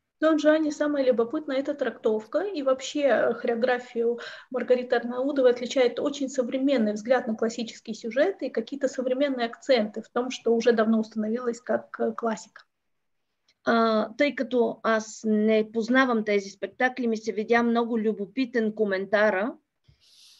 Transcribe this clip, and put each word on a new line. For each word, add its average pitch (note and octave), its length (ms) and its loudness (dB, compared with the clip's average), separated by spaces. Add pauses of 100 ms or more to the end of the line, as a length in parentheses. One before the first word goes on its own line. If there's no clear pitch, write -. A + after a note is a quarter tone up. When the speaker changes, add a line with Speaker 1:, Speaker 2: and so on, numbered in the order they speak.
(240)
Speaker 1:
Дон D#4 140 4
Жуане D4+ 340 4
самая D4 320 -2
любопытная B3+ 540 0
эта C#4+ 160 -2
трактовка, A3+ 640 -2
и F#4 240 -4
вообще, C4 380 -2
э, B3 340 2
хореографию A#3 840 -2 (320)
Маргариты B3 460 0
Арнаудовой B3+ 540 2
отличает A#3+ 500 0
очень C#4+ 300 -4
современный B3+ 640 0
взгляд A#3+ 320 0
на A3 100 -4
классические A3+ 580 -6
сюжеты C#4 520 -2
и B3 40 -8
какие-то C4 380 -4
современные B3+ 580 -2
акценты A3+ 540 0
в - 80 -16
том, B3+ 220 -2
что A#3 240 0
уже A#3 180 4
давно A3 280 4
установилось A3+ 600 -4
как, - 400 -6
э, A#3 120 0
классика. - 500 -6 (1040)
Speaker 2:
А, A3+ 500 2
тъй C#4+ 180 2
като A#3 480 0
аз A3 420 -2
не A3 480 2
познавам A#3 520 2
тези G3+ 260 0
спектакли, B3+ 560 -4
ми A3+ 100 0
се A3 160 -6
видя A3 300 2
много A#3 360 0
любопитен A3 760 -2
коментара. G#3 840 0 (800)